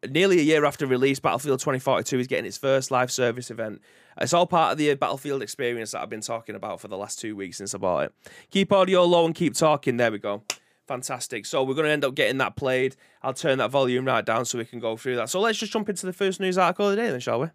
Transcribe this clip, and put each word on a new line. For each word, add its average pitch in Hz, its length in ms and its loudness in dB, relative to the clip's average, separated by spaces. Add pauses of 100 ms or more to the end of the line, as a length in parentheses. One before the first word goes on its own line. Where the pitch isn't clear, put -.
nearly 175 320 4
a 151 40 4
year 151 200 4
after 143 220 0
release, 131 340 2
Battlefield 131 400 0
twenty 131 200 -2
forty-two 127 400 0
is 123 80 -2
getting 117 180 -2
its 98 120 -10
first 135 340 0
live 127 200 0
service 123 380 -2
event. 110 320 -10 (400)
It's 135 120 0
all 175 140 4
part 156 260 2
of 147 40 -4
the 147 180 2
Battlefield 139 460 -4
experience 117 500 -6
that 80 100 -8
I've 107 80 -10
been 113 100 -10
talking 113 360 -8
about 101 260 -8
for 104 80 -16
the 98 80 -8
last 101 220 -10
two 107 180 -8
weeks 98 200 -10
since 98 160 -8
I 101 40 -8
bought 87 280 0
it. - 80 -10 (360)
Keep 196 240 2
audio 185 320 6
low 175 200 6
and 165 80 0
keep 151 200 0
talking. 147 420 2
There 120 160 2
we 107 60 -6
go. 101 260 -6 (440)
Fantastic. 127 580 -8
So 139 180 -2
we're 131 120 -2
gonna 151 140 2
end 151 140 2
up 131 120 0
getting 131 240 2
that 117 180 0
played. 131 400 0 (240)
I'll 131 120 -4
turn 135 260 0
that 113 100 2
volume 131 360 2
right 127 200 0
down 113 180 0
so 120 140 -6
we 117 80 -6
can 120 140 -14
go 113 180 -4
through 127 200 -4
that. 113 120 -4
So 180 100 -2
let's 220 200 0
just 214 120 -6
jump 214 160 -4
into 190 180 -6
the 185 80 -6
first 190 280 -2
news 185 160 0
article 190 320 2
of 196 80 0
the 226 40 -2
day 233 100 -2
then, 127 80 -4
shall 120 200 -2
we? 151 160 -2